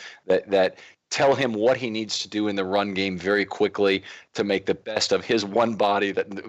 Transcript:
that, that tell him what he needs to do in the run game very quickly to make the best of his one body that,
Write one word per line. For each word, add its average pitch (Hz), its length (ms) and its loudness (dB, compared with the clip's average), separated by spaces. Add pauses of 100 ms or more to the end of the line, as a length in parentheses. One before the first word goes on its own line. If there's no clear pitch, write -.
(260)
that, 92 240 0
that 95 280 2 (320)
tell 139 240 4
him 127 180 -2
what 113 240 2
he 120 140 -6
needs 107 300 -6
to 98 80 -10
do 104 200 0
in 101 80 -2
the 98 80 0
run 101 300 0
game 95 240 -2
very 98 260 2
quickly 98 580 2 (300)
to 113 100 -2
make 98 240 -2
the 98 80 2
best - 380 -4
of - 120 2
his 113 200 0
one 113 300 0
body 101 380 2
that, - 160 -2 (200)